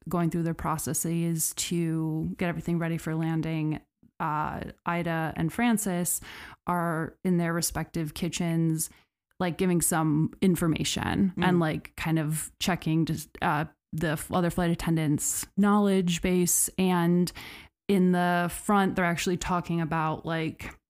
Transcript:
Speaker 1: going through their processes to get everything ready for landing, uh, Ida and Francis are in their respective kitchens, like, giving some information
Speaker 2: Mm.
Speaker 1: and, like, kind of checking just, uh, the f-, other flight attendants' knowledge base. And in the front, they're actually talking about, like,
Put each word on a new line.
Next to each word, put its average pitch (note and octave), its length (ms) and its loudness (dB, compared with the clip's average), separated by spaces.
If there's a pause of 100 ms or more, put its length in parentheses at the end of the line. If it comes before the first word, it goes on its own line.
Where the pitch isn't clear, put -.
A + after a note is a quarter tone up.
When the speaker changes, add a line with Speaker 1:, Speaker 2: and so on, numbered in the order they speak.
Speaker 1:
going E3+ 200 2
through E3 140 0
their E3 100 0
processes E3 1000 -2
to D#3+ 840 -2
get F3+ 120 -2
everything E3+ 280 -2
ready E3 200 -2
for D#3+ 180 -4
landing, D#3+ 640 -2 (400)
uh, D3+ 400 -4 (260)
Ida E3 520 -2
and E3 140 0
Francis G3+ 680 0 (480)
are E3+ 560 -2
in F3+ 140 4
their E3+ 160 2
respective D#3+ 600 -4
kitchens, E3 760 0 (520)
like, F3+ 160 0
giving F3+ 240 4
some D#3+ 500 2 (100)
information E3+ 920 2
Speaker 2:
Mm. F3 80 0
Speaker 1:
and, F3+ 160 4
like, D#3 380 -2
kind D#3+ 200 0
of D#3 340 -2 (100)
checking D#3+ 440 0
just, D#3+ 220 -4 (140)
uh, D#3 240 0 (260)
the D#3+ 200 -2
f-, - 200 -6
other F3 180 2
flight E3+ 220 0
attendants' D#3+ 760 0 (120)
knowledge G3 640 4
base. F3+ 560 2
And F3 520 4 (600)
in F#3 240 6
the F3 400 2
front, G3 420 2
they're F#3 80 2
actually E3+ 340 0
talking E3+ 440 -2
about, D#3 440 -2
like, D#3+ 520 -6 (120)